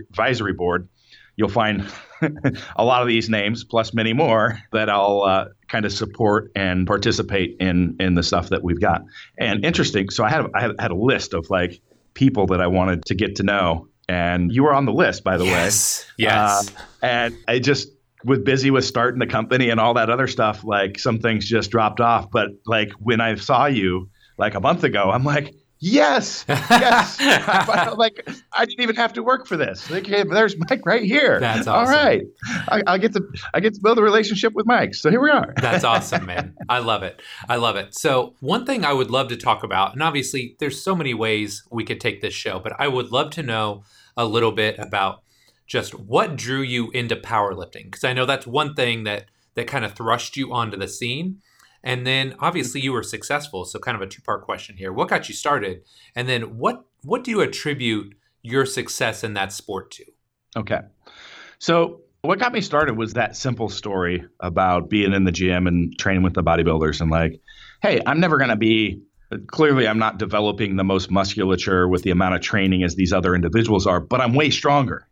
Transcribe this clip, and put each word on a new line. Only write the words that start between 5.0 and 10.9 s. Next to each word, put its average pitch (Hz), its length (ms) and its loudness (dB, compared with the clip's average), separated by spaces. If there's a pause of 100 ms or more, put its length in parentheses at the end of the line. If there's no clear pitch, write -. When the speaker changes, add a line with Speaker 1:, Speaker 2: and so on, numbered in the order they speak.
Speaker 1:
uh, 95 220 2 (220)
kind 110 180 -2
of 98 60 -4
support 104 640 0
and 92 300 0
participate 98 760 0
in, 90 400 2
in 92 140 2
the 85 80 4
stuff 85 280 0
that - 140 0
we've 87 160 0
got. 92 220 2 (380)
And 107 260 0
interesting. 107 460 0
So 120 120 0
I 107 60 2
had, 143 240 0
I 98 80 0 (180)
had 110 120 -2